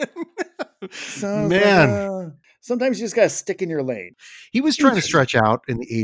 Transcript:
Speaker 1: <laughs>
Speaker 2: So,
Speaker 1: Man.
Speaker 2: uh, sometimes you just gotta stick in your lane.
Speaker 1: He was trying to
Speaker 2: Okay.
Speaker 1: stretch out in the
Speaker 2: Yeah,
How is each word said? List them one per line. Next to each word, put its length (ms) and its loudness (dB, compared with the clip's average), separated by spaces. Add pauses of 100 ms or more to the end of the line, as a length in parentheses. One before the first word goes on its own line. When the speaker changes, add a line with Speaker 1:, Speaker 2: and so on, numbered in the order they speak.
Speaker 1:
<laughs> 920 -10
Speaker 2:
So, 560 -6
Speaker 1:
Man. 420 4
Speaker 2:
uh, 400 -4 (300)
sometimes 400 -2
you 40 -6
just 120 -6
gotta 140 6
stick 300 -8
in 80 -4
your 140 -2
lane. 320 -8 (380)
Speaker 1:
He 80 0
was 160 0
trying 180 4
to 40 0
Speaker 2:
Okay. 80 -2
Speaker 1:
stretch 280 2
out 340 2
in 100 -4
the 120 -10
Speaker 2:
Yeah, 140 -4